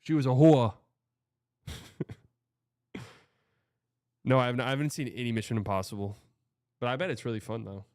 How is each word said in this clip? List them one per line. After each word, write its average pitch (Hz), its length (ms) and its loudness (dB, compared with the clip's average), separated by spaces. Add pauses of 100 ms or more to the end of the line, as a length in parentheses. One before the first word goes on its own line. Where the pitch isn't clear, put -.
She 156 120 -4
was 143 120 2
a 131 40 2
whore. 127 440 8 (920)
<laughs> - 80 -14 (2500)
No, 127 100 4
I 127 80 4
haven't, 123 140 -2
I 120 80 -2
haven't 139 220 -2
seen 139 180 -8
any 120 240 -6
Mission 113 240 -4
Impossible. 101 640 -6 (640)
But 123 80 -4
I 127 80 -4
bet 180 120 -4
it's 135 160 -8
really 113 160 -6
fun, 110 240 -10
though. 98 300 -14